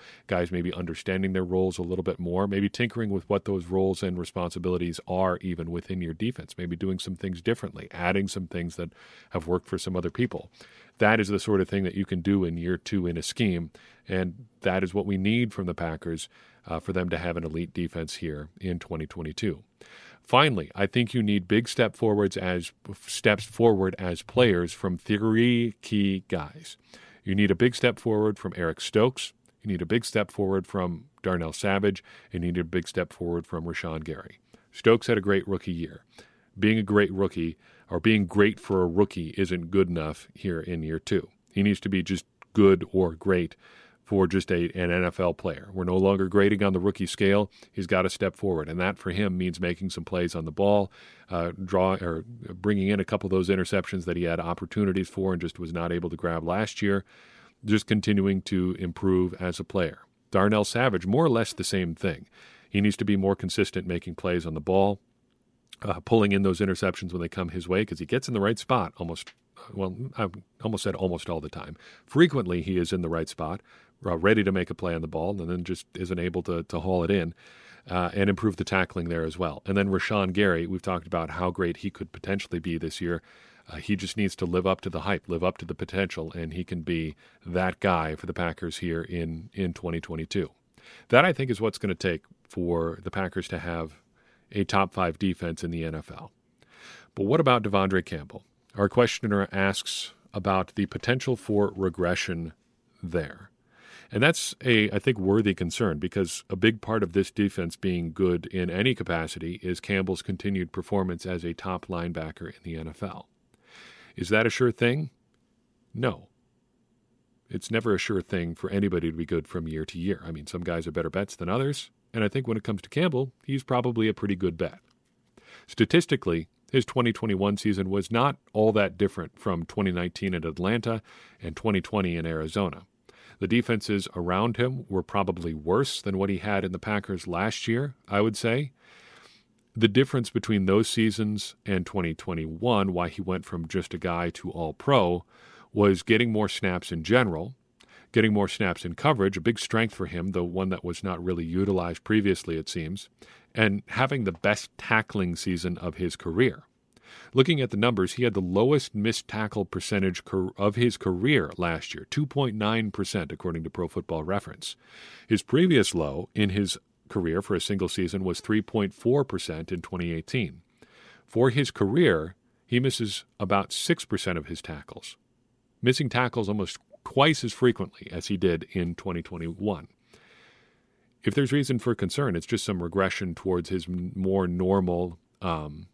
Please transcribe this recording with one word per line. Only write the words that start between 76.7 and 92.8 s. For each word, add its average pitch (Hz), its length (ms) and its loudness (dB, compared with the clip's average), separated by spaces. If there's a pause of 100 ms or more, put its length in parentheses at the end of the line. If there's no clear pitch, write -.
haul 87 240 2
it 85 80 2
in, 87 220 2 (560)
uh, 90 240 0
and 98 160 4
improve 101 260 2
the - 80 -4
tackling 90 460 0
there 82 160 -2
as 80 120 -6
well. 85 280 -4
And 98 100 0
then 98 140 4
Rashawn 95 420 2
Gary, 90 340 2
we've 90 160 -4
talked 87 240 -4
about 85 260 -2
how 90 200 0
great 87 260 -2
he 98 120 -8
could - 240 -10
potentially 95 460 -6
be 82 180 -4
this 78 240 -8
year. 85 200 -4 (460)
Uh, 80 80 -14
he 98 220 -2
just 92 180 -8
needs 101 220 0
to - 80 -2
live 90 200 0
up 92 160 2
to - 80 -8
the 80 120 -6
hype, 92 260 -2
live 85 160 -2
up 90 140 0
to - 80 -14
the 82 100 -8
potential, 87 560 -4
and 82 220 -8
he 90 100 -6
can 87 180 -6
be 80 340 -4 (300)
that 92 360 -2
guy 82 340 2
for - 100 -12
the 90 80 -6
Packers 85 440 -4
here 85 240 -4
in, 82 520 -6
in 92 200 -4
twenty 82 260 -6
twenty-two. 82 500 -4 (600)
That, 131 160 8
I 180 80 2
think, 135 180 -4
is 98 80 -2
what's 107 180 -2
gonna 98 160 -2
take 85 300 -2 (180)
for 85 640 -2